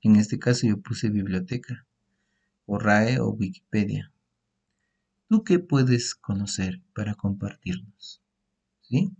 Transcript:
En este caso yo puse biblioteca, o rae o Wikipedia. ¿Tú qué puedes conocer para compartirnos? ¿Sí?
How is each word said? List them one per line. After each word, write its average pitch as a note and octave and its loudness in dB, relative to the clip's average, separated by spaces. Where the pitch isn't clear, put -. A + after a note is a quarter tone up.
En G#2+ 6
este G#2+ 2
caso A#2+ 0
yo G#2 0
puse A2 -4
biblioteca, G2 -4
o G2+ -4
rae G#2+ 2
o A2+ 0
Wikipedia. G#2 -4
¿Tú A3 4
qué F3 2
puedes B2+ 2
conocer F#2+ -6
para G#2 -4
compartirnos? - -8
¿Sí? F3+ -2